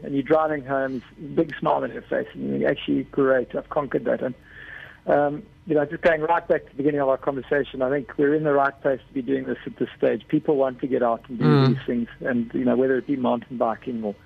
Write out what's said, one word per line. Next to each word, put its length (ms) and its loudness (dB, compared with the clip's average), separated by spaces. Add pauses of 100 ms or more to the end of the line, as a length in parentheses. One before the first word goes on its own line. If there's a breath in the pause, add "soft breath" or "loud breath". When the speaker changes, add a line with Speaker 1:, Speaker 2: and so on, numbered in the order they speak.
Speaker 1:
and 100 -6
you're 80 2
driving 420 2
home, 380 -2 (320)
big 240 0
smile 240 0
on 100 -4
your 100 -12
face, 320 -4
and 260 -4
you're 100 2
actually, 340 -2
"Great, 500 0
I've 160 -8
conquered 340 -2
that." 180 -2
And, 120 -4 (720 loud breath)
um, 360 2 (240)
you 80 0
know, 100 4
just 180 -6
going 180 4
right 260 0
back 180 0
to 60 -20
the 60 -20
beginning 240 0
of 80 2
our 80 4
conversation, 680 -2
I 80 2
think 260 -2
we're 180 4
in 100 0
the 80 2
right 300 2
place 260 0
to 60 -18
be 80 -2
doing 220 -2
this 220 -4
at 120 -10
this 100 -2 (100)
stage. 300 0
People 280 2
want 240 0
to 60 -2
get 160 0
out 260 0
and 100 -8
do 60 0
Speaker 2:
Mm. 240 6
Speaker 1:
these 180 -2
things, 220 -2 (120)
and, 340 -2
you 100 -2
know, 120 4
whether 200 4
it 100 -4
be 100 -2
mountain 400 -2
biking 480 -2
or 100 -4 (120)